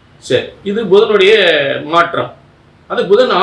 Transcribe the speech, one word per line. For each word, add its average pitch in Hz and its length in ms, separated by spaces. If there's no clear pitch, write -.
சரி, 120 200
இது 208 100
புதனுடைய 202 420
மாற்றம். 165 360
அது 214 120
புதன் 240 200